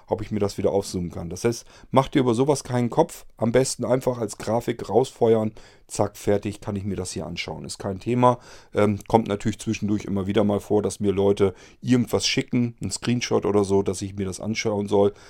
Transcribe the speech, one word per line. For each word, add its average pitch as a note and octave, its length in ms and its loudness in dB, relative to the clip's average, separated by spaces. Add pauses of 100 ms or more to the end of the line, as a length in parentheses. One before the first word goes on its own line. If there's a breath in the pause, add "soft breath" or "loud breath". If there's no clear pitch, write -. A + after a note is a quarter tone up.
ob G#2 160 -4
ich G2+ 80 -10
mir G#2+ 100 -2
das G2 200 -2
wieder F#2+ 120 2
aufzoomen F2+ 380 -2
kann. E2+ 220 -10
Das F2+ 140 -6
heißt, A#2 200 0 (240 soft breath)
mach C3 200 2
dir D#3 100 2
über B2 160 2
sowas C3+ 280 0
keinen A#2+ 280 -2
Kopf, - 340 0 (120)
am A#2 140 0
besten B2 340 0
einfach B2 340 0
als G#2+ 180 -6
Grafik A2+ 500 -4
rausfeuern, A2+ 640 2 (340 soft breath)
zack, - 280 -2
fertig, G2+ 460 -2
kann G#2 140 -6
ich G2 80 -6
mir G2 140 -6
das F#2 140 -8
hier F2+ 140 -8
anschauen. D#2+ 400 -10
Ist - 140 -12
kein G2 200 -6
Thema. B2 380 2 (380 soft breath)
Ähm, G#2 320 2
kommt A2+ 200 4
natürlich G#2 300 -4
zwischendurch G#2+ 480 -2
immer F#2+ 220 -2
wieder G#2 160 2
mal G2+ 160 2
vor, G#2 240 0
dass G2 160 -4
mir G2+ 140 2
Leute G2 420 2 (260 soft breath)
irgendwas A#2+ 460 2
schicken, A#2+ 520 -2
einen G2 120 -8
Screenshot A#2 560 -2
oder G2+ 160 4
so, G2 180 2
dass G2 220 -4
ich G2 120 -10
mir G2 120 -4
das F2+ 120 -8
anschauen G#2 480 -4
soll, G2+ 260 4 (160 soft breath)